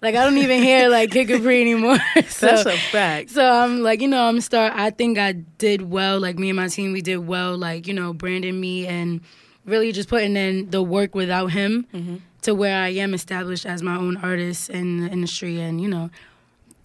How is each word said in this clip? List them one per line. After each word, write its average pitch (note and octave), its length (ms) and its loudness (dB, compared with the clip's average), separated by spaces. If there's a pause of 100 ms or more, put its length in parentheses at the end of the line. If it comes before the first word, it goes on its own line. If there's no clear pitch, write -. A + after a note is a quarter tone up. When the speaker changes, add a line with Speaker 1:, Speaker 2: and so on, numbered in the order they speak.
Speaker 1:
Like, A3 140 0
I B3 100 6
don't C#4 140 6
even B3+ 220 4
hear, B3+ 280 6
like, A3 220 4
Kid B3+ 160 2
Capri B3 340 4
anymore. A#3 440 4
<laughs> - 220 4
So, - 200 0
Speaker 2:
That's A3 180 6
a F3+ 120 0
fact. E3+ 540 -2
Speaker 1:
so C4 180 4
I'm, A#3+ 320 4
like, A3 200 2
you C4+ 60 0
know, C4+ 200 2
I'm A#3 140 2
start, A3+ 340 0
I G#3+ 160 -2
think A#3 260 0
I G3 160 0
did F#3+ 560 -2
well. F#3+ 300 0
Like, F3+ 200 -4
me F#3+ 100 -2
and F#3+ 80 -2
my F#3 100 -2
team, F#3+ 260 -4
we F#3 80 -4
did F3+ 180 -4
well, F3+ 380 -4
like, E3+ 300 -8
you G3 60 -6
know, F3 200 -6
branding F#3 460 -6
me F#3 280 -6
and F3 340 -4 (440)
really A3 260 0
just G3 180 -6
putting G#3 280 0
in F#3+ 320 -2
the F#3+ 120 0
work F#3+ 340 -2
without F#3 360 -2
him G#3 420 -2
Speaker 2:
Mm-hmm. F3 220 -8 (280)
Speaker 1:
to G#3+ 120 2
where F#3+ 260 0
I F#3 80 0
am G3 240 -4
established F3+ 520 -6
as F3 180 -6
my F3+ 140 -4
own F3+ 200 -2
artist F3 520 -6
in F3+ 320 -4
the F3 80 -4
industry. F3 520 -6
And, E3 200 -4
you G3+ 60 -4
know, E3+ 220 -6 (760)